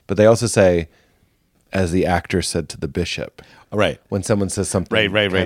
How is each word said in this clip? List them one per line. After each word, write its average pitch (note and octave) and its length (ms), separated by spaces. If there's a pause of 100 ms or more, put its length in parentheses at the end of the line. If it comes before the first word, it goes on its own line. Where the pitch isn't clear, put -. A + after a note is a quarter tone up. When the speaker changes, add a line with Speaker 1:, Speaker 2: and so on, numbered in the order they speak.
Speaker 1:
but G2 100
they G#2+ 100
also A2+ 200
say, F2+ 420 (840)
"As F#2 200
the F2+ 140
actor F2 360
said E2 280
to - 80
the D#2+ 100
bishop." - 540 (300)
Speaker 2:
Right. G2 360
Speaker 1:
When G2+ 160
someone G2+ 240
says F#2+ 200
something F#2+ 260
Speaker 2:
Right, G#2+ 160
right, G2+ 200
right. F#2 140